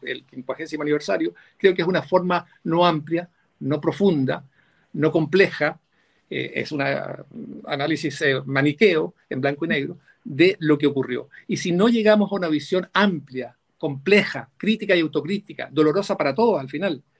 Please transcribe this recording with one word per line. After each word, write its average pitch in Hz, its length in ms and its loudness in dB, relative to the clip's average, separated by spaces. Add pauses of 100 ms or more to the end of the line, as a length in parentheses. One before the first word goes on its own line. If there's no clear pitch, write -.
el 131 220 -10
quincuagésimo 151 580 -10
aniversario, 160 500 0 (240)
creo 185 180 4
que 185 80 -2
es 160 60 0
una 170 140 0
forma 180 420 0 (200)
no 170 200 2
amplia, 165 460 0 (300)
no 147 200 -2
profunda, 156 640 0 (500)
no 156 180 2
compleja, 165 640 2 (500)
eh, - 280 -6
es - 160 -4
un 143 100 -4 (840)
análisis, 151 560 -4
eh, 139 220 0
maniqueo, 151 680 2 (160)
en 131 100 -6
blanco 143 240 -2
y 165 40 -4
negro, 151 300 -4 (260)
de 170 340 2
lo 151 180 2
que 143 120 2
ocurrió. 123 400 -4 (180)
Y 196 100 -2
si 185 140 -4
no 185 180 4
llegamos 214 440 4
a - 20 -6
una 180 140 -2
visión 156 440 -2
amplia, 139 640 -2 (220)
compleja, 147 800 0
crítica 196 400 0
y 170 40 2
autocrítica, 156 720 -4
dolorosa 156 460 0
para 143 180 -2
todos 220 240 2
al 135 100 -8
final, 156 320 -4 (200)